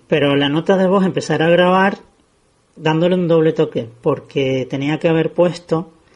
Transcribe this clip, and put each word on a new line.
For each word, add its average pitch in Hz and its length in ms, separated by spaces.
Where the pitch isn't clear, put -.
pero 143 280
la 143 140
nota 165 280
de 190 100
voz 190 180
empezará 160 400
a 170 40
grabar 185 500
dándole 160 400
un 180 140
doble 160 240
toque, 135 340
porque 131 680
tenía 143 300
que 175 80
haber 160 260
puesto 170 600